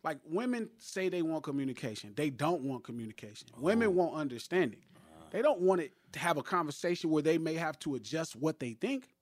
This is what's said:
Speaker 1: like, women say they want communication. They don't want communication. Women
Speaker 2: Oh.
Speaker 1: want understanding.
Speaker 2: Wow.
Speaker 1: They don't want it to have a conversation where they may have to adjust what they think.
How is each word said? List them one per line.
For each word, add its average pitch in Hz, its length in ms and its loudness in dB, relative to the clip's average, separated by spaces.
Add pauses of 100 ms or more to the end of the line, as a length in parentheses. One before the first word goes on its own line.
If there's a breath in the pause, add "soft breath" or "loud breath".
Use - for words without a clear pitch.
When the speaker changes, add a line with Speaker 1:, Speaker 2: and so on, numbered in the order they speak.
Speaker 1:
like, 156 220 -4
women 226 540 -2
say 185 320 -2
they 175 100 -2
want 160 240 -2
communication. 127 720 -6
They 147 140 0
don't 147 320 0
want 131 220 -4
communication. 110 640 -12 (100)
Women 214 300 4
Speaker 2:
Oh. 190 40 4
Speaker 1:
want 175 220 4
understanding. 139 680 0 (140)
Speaker 2:
Wow. - 380 -20
Speaker 1:
They 208 100 0
don't 202 180 4
want 185 220 6
it 139 100 -6 (200)
to 147 60 -10
have 165 200 2
a 131 40 -2
conversation 170 680 0
where 156 120 6
they 156 140 6
may 160 180 0
have 160 260 -2
to 147 160 -2
adjust 127 400 -6
what 151 220 0
they 120 140 -4
think. 254 360 -2 (140)